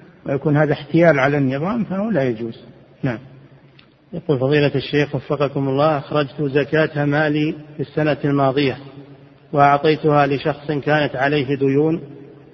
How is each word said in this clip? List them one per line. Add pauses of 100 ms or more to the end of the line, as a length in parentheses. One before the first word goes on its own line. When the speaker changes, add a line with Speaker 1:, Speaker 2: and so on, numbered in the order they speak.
(260)
Speaker 1:
ويكون
هذا
احتيال
على
النظام
فهو
لا
يجوز. (380)
نعم. (960)
Speaker 2:
يقول:
فضيلة
الشيخ
وفقكم
الله،
أخرجت
زكاة
مالي (220)
في
السنة
الماضية (760)
وأعطيتها
لشخص
كانت
عليه
ديون (540)